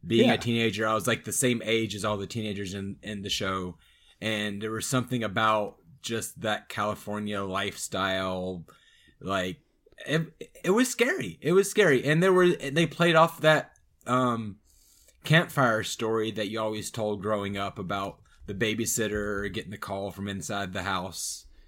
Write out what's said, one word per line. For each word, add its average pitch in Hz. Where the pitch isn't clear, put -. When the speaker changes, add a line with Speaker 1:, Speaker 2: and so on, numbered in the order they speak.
Speaker 1:
Being 113
Speaker 2:
Yeah. 233
Speaker 1:
a -
teenager, 113
I 110
was, 104
like, 113
the 107
same 123
age 110
as 101
all 107
the 98
teenagers 101
in, 98
in 101
the 98
show, 95
and 104
there 110
was 110
something 123
about 107
just -
that 107
California 104
lifestyle, 95
like, 92
it, 160
it 165
was 240
scary. 277
It 156
was 196
scary, 160
and 156
there 190
were, 180
they 156
played 170
off 160
that, 156
um, 117
campfire 135
story 110
that 104
you 110
always 110
told 107
growing 101
up 98
about 98
the 101
babysitter 104
getting 101
the 104
call 98
from 98
inside 98
the 92
house. 92